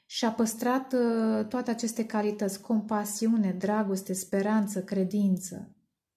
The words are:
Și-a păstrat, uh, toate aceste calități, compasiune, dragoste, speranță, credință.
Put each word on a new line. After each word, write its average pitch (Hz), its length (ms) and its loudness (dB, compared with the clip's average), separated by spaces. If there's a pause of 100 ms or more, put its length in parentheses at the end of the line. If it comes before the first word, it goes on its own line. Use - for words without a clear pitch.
Și-a - 260 -2
păstrat, 247 640 0
uh, 226 520 2
toate 247 260 -4
aceste 226 340 -2
calități, 208 560 -2
compasiune, 214 920 2
dragoste, 196 600 0
speranță, 196 720 0
credință. 190 920 0 (420)